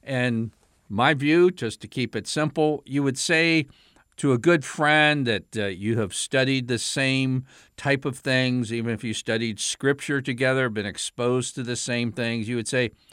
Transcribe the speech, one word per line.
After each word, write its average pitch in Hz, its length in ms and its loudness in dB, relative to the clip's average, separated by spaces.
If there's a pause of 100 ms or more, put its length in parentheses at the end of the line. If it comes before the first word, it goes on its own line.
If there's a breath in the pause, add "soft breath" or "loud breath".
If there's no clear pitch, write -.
And 123 500 -2 (360)
my 120 240 2
view, 156 380 4
just 139 320 -8
to - 60 -14
keep 120 280 -4
it 101 100 -6
simple, 151 600 0
you 139 160 -2
would 135 160 0
say 165 480 2 (500 soft breath)
to 139 160 2
a 123 60 4
good 160 260 4
friend 151 600 4
that, 107 320 -2
uh, 104 80 0
you 101 320 -2
have 104 160 -2
studied 131 540 0
the 120 100 0
same 131 680 0 (320 soft breath)
type 139 300 0
of 131 100 -4
things, 127 560 0
even 117 220 -2
if 107 100 -8
you 113 80 -4
studied 113 480 -4
Scripture 139 600 -2
together, 131 480 0
been 104 160 -4
exposed 123 720 -2
to 139 60 -8
the 120 140 -6
same 120 360 -4
things, 117 360 -4
you 123 80 -4
would 113 120 -4
say, 127 240 0 (200 soft breath)